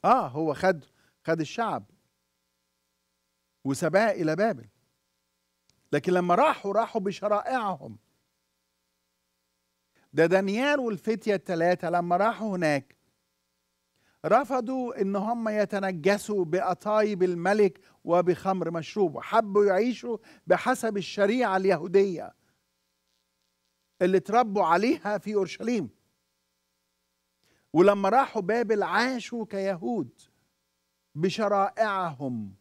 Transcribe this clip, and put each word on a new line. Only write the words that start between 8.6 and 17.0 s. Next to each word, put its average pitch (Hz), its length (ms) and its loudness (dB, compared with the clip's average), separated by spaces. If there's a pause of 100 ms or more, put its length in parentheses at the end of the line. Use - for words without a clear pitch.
ده 156 120 4
دانيال 202 540 2
والفتية 220 560 -2
التلاتة 175 540 0
لما 175 280 0
راحوا 208 400 -2
هناك 151 400 -2 (1300)
رفضوا 247 760 0
إن 196 140 -2
هم 220 340 -4
يتنجسوا 196 960 -2
بقطايب 190 800 0